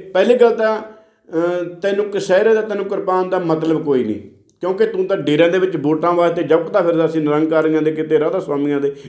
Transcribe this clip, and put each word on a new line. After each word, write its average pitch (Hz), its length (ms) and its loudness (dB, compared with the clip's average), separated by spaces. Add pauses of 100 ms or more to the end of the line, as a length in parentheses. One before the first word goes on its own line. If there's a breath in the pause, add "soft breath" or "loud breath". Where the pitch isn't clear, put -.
(140)
ਪਹਿਲੀ 220 220 6
ਗੱਲ 233 200 4
ਤਾਂ, 220 260 0
ਅਹ, 175 840 -6
ਤੈਨੂੰ 202 400 -4
ਕਛਹਿਰੇ 202 480 2
ਦਾ, 214 80 2
ਤੈਨੂੰ 202 240 -4
ਕਿਰਪਾਨ 185 440 -2
ਦਾ 185 100 -2
ਮਤਲਬ 160 460 -2
ਕੋਈ 131 180 0
ਨਹੀਂ, 104 180 -6 (380)
ਕਿਉਂਕਿ 190 260 -2
ਤੂੰ 185 200 -2
ਤਾਂ 190 120 -2
ਡੇਰਿਆਂ 151 320 2
ਦੇ 185 100 0
ਵਿੱਚ 185 180 -2
ਵੋਟਾਂ 156 360 0
ਵਾਸਤੇ 170 300 0
ਜਪਕਦਾ 165 380 2
ਫਿਰਦਾ 165 260 2
ਸੀ, 160 120 -4
ਨਿਰੰਕਾਰੀਆਂ 156 640 0
ਦੇ, 156 100 0
ਕਿਤੇ 156 280 0
ਰਾਧਾ 170 200 -2
ਸੁਆਮੀਆਂ 143 420 -2
ਦੇ। 139 140 -2 (140 loud breath)